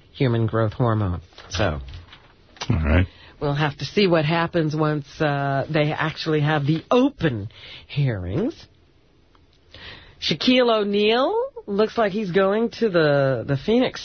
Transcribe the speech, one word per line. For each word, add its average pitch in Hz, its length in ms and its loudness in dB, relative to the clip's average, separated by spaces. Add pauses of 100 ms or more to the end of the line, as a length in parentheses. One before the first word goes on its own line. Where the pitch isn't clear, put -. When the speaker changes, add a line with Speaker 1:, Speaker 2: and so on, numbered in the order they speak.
(120)
Speaker 1:
human 117 340 2
growth 110 280 0
hormone. 107 460 0 (280)
So, 82 320 -2 (920)
Speaker 2:
all 82 140 0
right. 85 220 2 (340)
Speaker 1:
We'll 143 140 -2
have 147 240 -2
to 143 60 -10
see 202 240 2
what 165 160 2
happens 165 500 0
once, 151 320 -2 (140)
uh, 139 520 0
they 151 200 2
actually 156 480 -2
have 147 260 0
the 160 240 0
open 165 580 0 (380)
hearings. 131 760 -4 (1600)
Shaquille 254 500 2 (100)
O'Neal 214 540 2 (320)
looks 208 300 0
like 214 160 0
he's 202 200 -4
going 202 380 2
to 226 180 0
the, 143 580 2
the 139 100 0
Phoenix 226 480 0